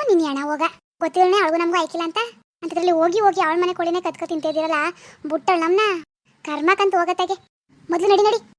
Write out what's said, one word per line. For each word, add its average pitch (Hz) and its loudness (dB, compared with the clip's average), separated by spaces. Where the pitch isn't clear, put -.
ನಿನ್ 330 4
ಹೆಣ 277 -4
ಹೋಗ. 302 -2
ಗೊತ್ತಿಲ್ಲನೆ 359 2
ಅವಳಿಗೂ 320 0
ನಮಗೂ 339 0
ಆಯ್ಕಿಲ್ಲ 339 -4
ಅಂತ. 330 -6
ಅಂಥದ್ರಲ್ಲಿ 339 0
ಹೋಗಿ 339 2
ಹೋಗಿ 392 2
ಅವಳ 311 0
ಮನೆ 359 -2
ಕೋಳಿನೇ 349 -4
ಕತ್ಕೊ 339 -8
ತಿಂತಾ 320 -6
ಇದ್ದೀರಲ್ಲ, 311 -2
ಬುಟ್ಟಳ್ 330 0
ನಮ್ನ. 359 2
ಕರ್ಮಕ್ಕಂತ 370 0
ಹೋಗತ್ತಾಗೆ. 359 -2
ಮೊದ್ಲು 349 -2
ನಡಿ, 403 6
ನಡಿ, 440 2